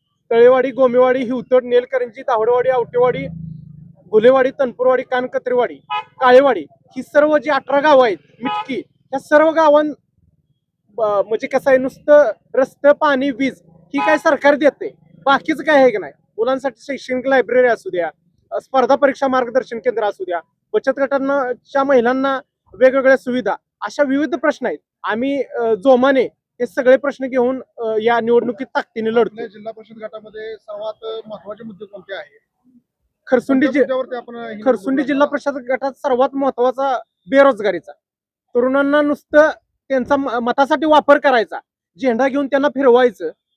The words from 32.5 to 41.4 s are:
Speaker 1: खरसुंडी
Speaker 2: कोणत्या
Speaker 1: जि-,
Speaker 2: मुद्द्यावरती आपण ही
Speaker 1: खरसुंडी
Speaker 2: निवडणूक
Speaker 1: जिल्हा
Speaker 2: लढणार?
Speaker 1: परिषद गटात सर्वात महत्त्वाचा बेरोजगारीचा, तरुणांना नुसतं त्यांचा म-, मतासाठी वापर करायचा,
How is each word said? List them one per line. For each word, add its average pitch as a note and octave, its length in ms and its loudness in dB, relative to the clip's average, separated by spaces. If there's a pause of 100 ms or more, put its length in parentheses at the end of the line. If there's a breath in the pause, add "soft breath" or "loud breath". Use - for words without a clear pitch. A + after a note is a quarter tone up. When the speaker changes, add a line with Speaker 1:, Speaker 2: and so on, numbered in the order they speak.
Speaker 1:
खरसुंडी C4 400 0
Speaker 2:
कोणत्या C4 160 0
Speaker 1:
जि-, A#3+ 120 -2
Speaker 2:
मुद्द्यावरती B3+ 220 -8
आपण A#3 400 -14
ही G#3 80 -16
Speaker 1:
खरसुंडी C4 320 -2
Speaker 2:
निवडणूक C4+ 100 -2
Speaker 1:
जिल्हा C#4+ 200 0
Speaker 2:
लढणार? C#4+ 260 -6
Speaker 1:
परिषद B3+ 200 -8
गटात C4 200 -4
सर्वात C4 420 -2
महत्त्वाचा C4 640 -2 (320)
बेरोजगारीचा, G#3+ 600 0 (640)
तरुणांना C#4 480 2
नुसतं D4 480 2 (380)
त्यांचा C4+ 280 -2
म-, C#4 120 -4
मतासाठी B3 580 -2
वापर D4 320 4
करायचा, A#3+ 400 0 (440)